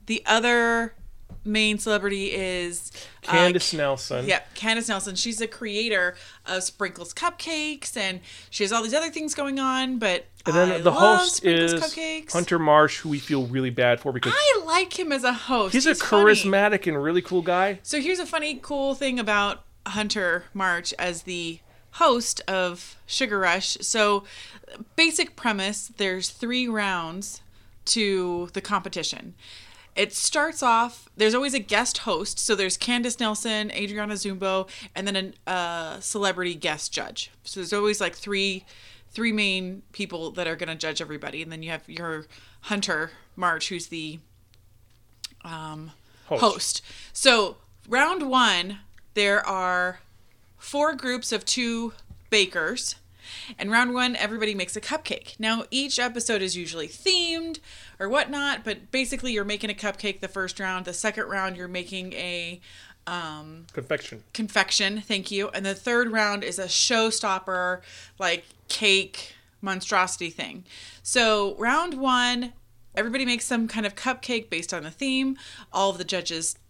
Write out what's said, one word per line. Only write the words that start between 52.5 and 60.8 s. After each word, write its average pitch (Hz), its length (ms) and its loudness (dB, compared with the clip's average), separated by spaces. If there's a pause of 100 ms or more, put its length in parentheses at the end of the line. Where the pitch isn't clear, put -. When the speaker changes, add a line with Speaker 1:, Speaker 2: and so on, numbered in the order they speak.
Speaker 1:
And 202 120 -4
round 247 240 2
one, 247 220 0
everybody 214 380 -2
makes 185 220 -4
a 214 40 -6
cupcake. - 580 -6
Now, 226 320 0
each 269 280 -2
episode 240 440 0
is 180 140 -2
usually 165 320 -8
themed 330 720 -2 (400)
or 196 100 -4
whatnot, 277 560 0
but - 260 -8
basically 254 420 -2
you're 202 120 -2
making 208 260 -4
a 202 40 -4
cupcake 202 460 -6
the 190 80 -8
first 185 320 -8
round. 185 240 -4